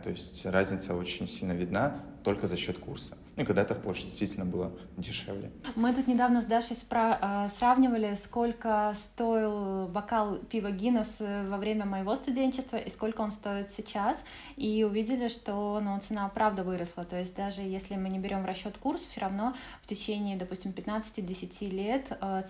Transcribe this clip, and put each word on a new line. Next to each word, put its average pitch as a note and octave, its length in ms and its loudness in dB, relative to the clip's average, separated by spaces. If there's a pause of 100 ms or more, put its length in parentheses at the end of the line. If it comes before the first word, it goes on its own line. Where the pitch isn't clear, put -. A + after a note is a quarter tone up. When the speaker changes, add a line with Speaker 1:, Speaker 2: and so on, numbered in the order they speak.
Speaker 1:
То F2 60 -2
есть - 360 -8
разница F#2+ 480 2
очень F2+ 340 -2
сильно F#2 240 -2
видна F2+ 480 0 (240)
только G2+ 240 2
за F2 80 0
счёт - 220 -4
курса. - 380 -8 (220)
Ну A2 60 0
и - 20 2
когда-то G2+ 300 4
в - 40 -6
Польше - 220 -4
действительно - 420 -2
было F2+ 280 0 (240)
дешевле. - 560 -6 (240)
Speaker 2:
Мы A#3 180 4
тут C4 140 2
недавно A#3+ 340 6
с G#3 40 -2
Дашей A#3 300 2
спра-, A3+ 440 4
а, G3+ 300 2
сравнивали, A#3+ 680 6
сколько A3+ 840 2
стоил G#3 880 0
бокал G3+ 520 0
пива G3+ 340 -2
Гиннес, G#3+ 480 2
э, G3+ 280 -2
во G3+ 80 -2
время G#3+ 280 0
моего G3 320 0
студенчества C4 600 0
и - 120 -4
сколько A3 300 -4
он G#3+ 100 0
стоит G3+ 400 -4
сейчас, G#3+ 540 -2 (320)
и G#3+ 260 2
увидели, A3 460 2
что, G#3 520 -2
ну, G3 200 0
цена G3+ 300 -2
правда G3+ 340 2
выросла. F3 400 -4
То F3+ 120 -6
есть F3+ 200 -4
даже G3 240 -4
если F#3+ 340 -4
мы F#3+ 140 -2
не F#3+ 100 -2
берём F#3+ 240 -2
в F#3+ 40 -2
расчёт F#3 300 -6
курс, D#4+ 260 -2
всё - 180 -10
равно G#3 340 0 (280)
в - 40 -20
течение, G#3 500 -2
допустим, F#3 360 -6
пятнадцати-десяти F#3+ 960 -6
лет, G3+ 400 0 (140)
э, F#3+ 300 0